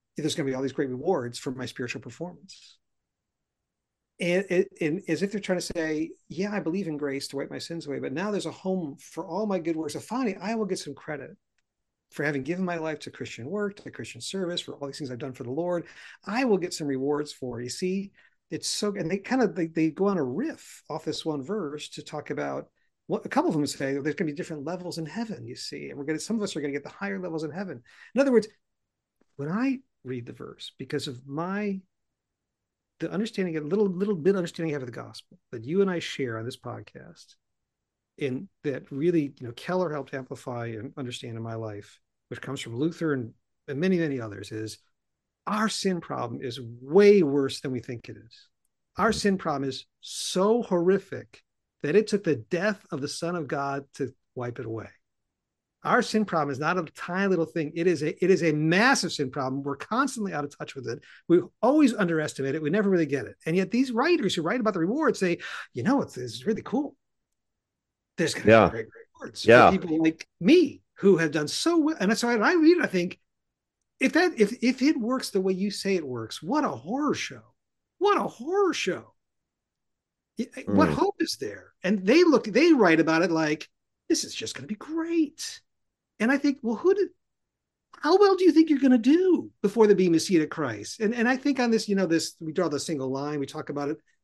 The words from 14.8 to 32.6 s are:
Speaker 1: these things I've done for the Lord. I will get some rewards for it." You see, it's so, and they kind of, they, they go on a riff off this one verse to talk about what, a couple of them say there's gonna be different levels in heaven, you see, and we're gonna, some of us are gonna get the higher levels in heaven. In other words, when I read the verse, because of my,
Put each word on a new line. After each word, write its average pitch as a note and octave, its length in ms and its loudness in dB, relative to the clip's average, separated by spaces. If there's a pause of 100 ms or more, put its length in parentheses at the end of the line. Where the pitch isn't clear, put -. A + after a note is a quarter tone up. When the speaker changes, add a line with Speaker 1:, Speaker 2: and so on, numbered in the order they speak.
Speaker 1:
these C#3 140 -10
things C#3+ 100 -8
I've B2 80 -8
done C3 160 -10
for C#3 100 -14
the A#2+ 80 -8
Lord. F3 360 -2 (380)
I A#3 180 -2
will G#3+ 140 4
get F3 160 -6
some D3+ 140 -6
rewards C#3+ 460 -2
for B2 260 -8
it." B2 40 -6
You B2 60 -8
see, F#3+ 420 -4 (400)
it's - 160 -6
so, - 220 -2
and F#3+ 200 -4
they F#3+ 80 0
kind B3+ 240 -2
of, E3 140 2
they, E3+ 120 -2
they D#3+ 220 0
go F3+ 180 0
on G3 100 2
a D3+ 60 0
riff F3 640 -6
off D3+ 160 -10
this - 200 -6
one D3+ 160 -2
verse D3+ 500 -8
to D3 120 -14
talk - 260 -10
about C#3 380 -6 (400)
what, - 180 -4
a - 40 -14
couple D#4+ 200 0
of F#3 60 0
them D3 100 0
say C#3 280 -4
there's C#3+ 220 -4
gonna E3 140 -4
be C#3+ 60 -8
different D3 300 -10
levels E3+ 340 -8
in D#3+ 60 -8
heaven, E3 420 -10
you B2 80 -14
see, C#3+ 340 -12
and - 80 -14
we're C#3+ 80 -10
gonna, D#3 140 -2
some G#3+ 160 -4
of G#3 80 -2
us - 120 -6
are D3+ 60 -6
gonna C#3+ 120 -4
get C#3 100 -6
the - 60 -16
higher G3 300 -8
levels D#3+ 240 -6
in D#3 60 -6
heaven. E3 320 -10 (320)
In B3 80 4
other C#4 100 2
words, A3 160 4 (880)
when C#3+ 120 -6
I B3+ 300 -2 (240)
read B2 220 -8
the B2 80 -14
verse, - 440 -16
because C#3 300 -6
of B2+ 180 -12
my, F#3+ 540 -4 (1200)